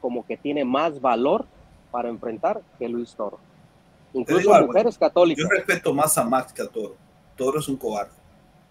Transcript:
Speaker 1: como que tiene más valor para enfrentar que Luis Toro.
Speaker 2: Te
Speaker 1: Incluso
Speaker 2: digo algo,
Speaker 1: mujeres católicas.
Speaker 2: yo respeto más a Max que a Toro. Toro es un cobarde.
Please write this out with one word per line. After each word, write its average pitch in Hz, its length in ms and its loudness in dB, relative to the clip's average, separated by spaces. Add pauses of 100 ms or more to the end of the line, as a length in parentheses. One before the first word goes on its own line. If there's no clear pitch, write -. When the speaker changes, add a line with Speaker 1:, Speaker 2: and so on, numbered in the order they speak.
Speaker 1:
como 123 240 -6
que 113 140 -10
tiene 143 260 -4
más 139 380 -2
valor 131 420 2 (460)
para 120 180 -4
enfrentar 117 540 -6 (160)
que 120 100 -6
Luis 120 260 -8
Toro. 101 240 -8 (720)
Speaker 2:
Te 131 80 -4
Speaker 1:
Incluso 160 200 2
Speaker 2:
digo 196 140 6
algo, 156 140 8
Speaker 1:
mujeres 214 280 2
católicas. 160 480 4
Speaker 2:
yo 180 60 0
respeto 185 420 0
más 151 240 0
a 139 80 2
Max 123 280 -2
que 120 100 -8
a 107 60 -8
Toro. - 280 -10 (400)
Toro 135 220 -2
es 147 100 -8
un 135 80 -4
cobarde. 107 360 -6 (580)